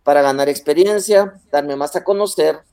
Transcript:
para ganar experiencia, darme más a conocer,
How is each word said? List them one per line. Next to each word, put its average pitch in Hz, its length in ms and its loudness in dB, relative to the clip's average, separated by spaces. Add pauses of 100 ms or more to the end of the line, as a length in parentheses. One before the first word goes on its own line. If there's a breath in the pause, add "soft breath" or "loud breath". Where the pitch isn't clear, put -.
para 143 200 2
ganar 139 260 0
experiencia, 196 920 0 (120)
darme 143 240 -2
más 147 180 -6
a 180 80 -4
conocer, 160 560 -2 (140)